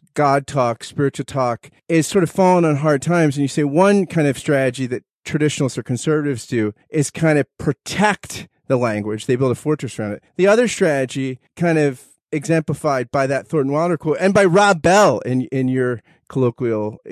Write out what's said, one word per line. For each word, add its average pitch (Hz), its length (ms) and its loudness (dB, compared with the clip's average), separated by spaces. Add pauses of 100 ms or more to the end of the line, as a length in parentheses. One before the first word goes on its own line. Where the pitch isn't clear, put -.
(140)
God 143 320 2
talk, 120 380 -2
spiritual 139 400 -4
talk, 123 460 -6 (180)
is 165 180 2
sort 190 180 0
of 156 60 -2
fallen 180 360 4
on 151 100 2
hard 143 240 0
times. 160 360 0
And 143 60 -2
you 135 60 0
say 151 160 -2
one 185 420 4
kind 156 200 0
of 135 120 -2
strategy 135 480 -2
that 120 180 -8 (200)
traditionalists 147 540 -2
or 120 40 -6
conservatives 143 640 -4
do 107 280 -2 (160)
is 151 200 -2
kind 156 280 2
of 135 80 0 (120)
protect - 880 -4 (180)
the 135 100 0
language. 107 500 -4
They 127 100 0
build 127 160 0
a - 20 -4
fortress 147 440 -6
around 107 140 -6
it. - 100 -12 (140)
The 185 120 2
other 226 200 4
strategy, 135 680 -2 (180)
kind 165 220 0
of 143 260 0 (260)
exemplified 151 800 -2
by 135 180 0
that 135 180 -4
Thornton 143 260 -2
Wilder 165 240 0
quote 151 240 -2
and 190 140 2
by 202 100 6
Rob 190 380 4
Bell 175 380 4
in, 127 220 -2
in 131 260 -2
your 123 340 -2 (260)
colloquial 117 720 -2 (140)